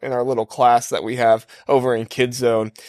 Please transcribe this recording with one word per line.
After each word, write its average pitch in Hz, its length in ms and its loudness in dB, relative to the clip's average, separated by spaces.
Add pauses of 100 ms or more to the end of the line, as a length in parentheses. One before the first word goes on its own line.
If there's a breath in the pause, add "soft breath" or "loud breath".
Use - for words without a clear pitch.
in 131 80 -6
our 123 120 -2
little 123 220 -2
class 120 440 2
that 90 140 -4
we 113 120 -6
have 113 320 2 (200 soft breath)
over 127 280 2
in 113 100 -4
Kid 123 300 -2
Zone, 113 360 0 (180 loud breath)